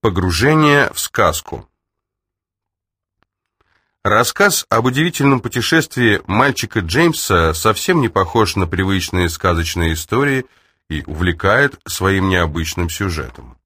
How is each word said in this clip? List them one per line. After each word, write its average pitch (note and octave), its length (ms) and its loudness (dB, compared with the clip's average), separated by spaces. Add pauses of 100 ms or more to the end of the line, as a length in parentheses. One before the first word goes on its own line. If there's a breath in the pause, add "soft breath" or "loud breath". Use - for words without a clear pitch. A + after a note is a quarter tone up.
Погружение B2 880 2
в - 60 -10
сказку. - 680 -2 (2250)
Рассказ A#2+ 680 0
об A#2 180 2
удивительном C#3 520 2
путешествии A#2+ 880 0
мальчика A#2 540 0
Джеймса F2+ 760 0
совсем B2+ 460 0
не A#2+ 80 0
похож G2 480 0
на F#2 100 0
привычные F2+ 600 -2
сказочные E2 640 -2
истории C3+ 520 -2 (460 soft breath)
и D2+ 160 -6
увлекает F#2 800 0
своим F#2+ 440 0
необычным E2+ 600 -2
сюжетом. C#2 760 -8